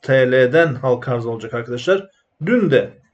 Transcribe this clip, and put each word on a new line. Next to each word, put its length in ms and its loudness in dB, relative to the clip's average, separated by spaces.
T 280 2
L'den 440 2
halka 380 -4
arz 140 -4
olacak 280 -10
arkadaşlar. 540 -4
Dün 240 2
de 200 2